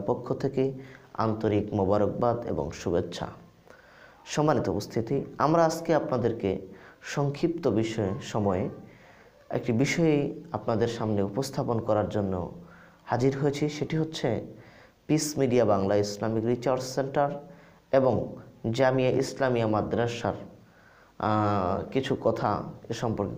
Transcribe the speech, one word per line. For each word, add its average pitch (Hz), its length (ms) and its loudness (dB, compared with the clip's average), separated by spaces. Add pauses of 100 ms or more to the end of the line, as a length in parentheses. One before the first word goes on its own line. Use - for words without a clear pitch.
পক্ষ 123 260 -2
থেকে 135 380 0 (420)
আন্তরিক 107 600 0
মোবারকবাদ 104 720 2
এবং 78 260 -4
শুভেচ্ছা। - 560 -2 (960)
সম্মানিত 147 440 2
উপস্থিতি, 110 560 -2 (120)
আমরা 165 280 6
আজকে 160 300 0
আপনাদেরকে 110 720 0 (340)
সংক্ষিপ্ত 143 640 -2
বিষয়ে, 110 440 0 (100)
সময়ে 101 480 0 (800)
একটি - 240 -2
বিষয়ে 143 600 2 (180)
আপনাদের 113 360 0
সামনে 107 360 0
উপস্থাপন 117 560 -2
করার 107 300 0
জন্য 95 420 -2 (540)
হাজির 135 320 2
হয়েছি। 147 320 0
সেটি 151 280 -4
হচ্ছে 156 500 -2 (600)
পিস 151 300 0
মিডিয়া 123 280 4
বাংলা 101 300 4
ইসলামিক 110 500 0
রিসার্চ 127 380 0
সেন্টার 143 460 -2 (640)
এবং 127 440 4 (360)
জামিয়া 131 380 4
ইসলামিয়া 127 580 0
মাদ্রাসার, 107 680 0 (840)
আহ, 101 680 0
কিছু - 320 -2
কথা, 110 420 0 (260)
এ 117 40 -6
সম্পর্কে 110 440 -4